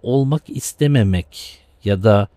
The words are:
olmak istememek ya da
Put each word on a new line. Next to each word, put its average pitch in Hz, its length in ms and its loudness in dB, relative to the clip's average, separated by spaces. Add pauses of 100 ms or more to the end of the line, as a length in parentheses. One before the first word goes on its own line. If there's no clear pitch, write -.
olmak 135 480 -2
istememek - 1080 -2 (280)
ya 98 160 -2
da 101 340 4